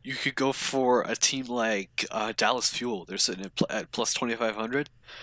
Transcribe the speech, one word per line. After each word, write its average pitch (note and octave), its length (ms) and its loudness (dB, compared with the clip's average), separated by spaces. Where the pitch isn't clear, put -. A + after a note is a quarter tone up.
you C3 100 -8
could - 200 -4
go C3+ 180 2
for B2 500 4
a A#2 140 -2
team C3 300 0
like, A2+ 640 -2
uh, A2 260 -2
Dallas A#2 340 2
Fuel. A2 340 -4
They're F#2+ 140 -6
sitting G2 260 0
at F#2+ 120 -12
pl-, - 140 2
at G2+ 220 -6
plus A2+ 220 0
twenty-five A#2 400 -2
hundred. A#2+ 360 -4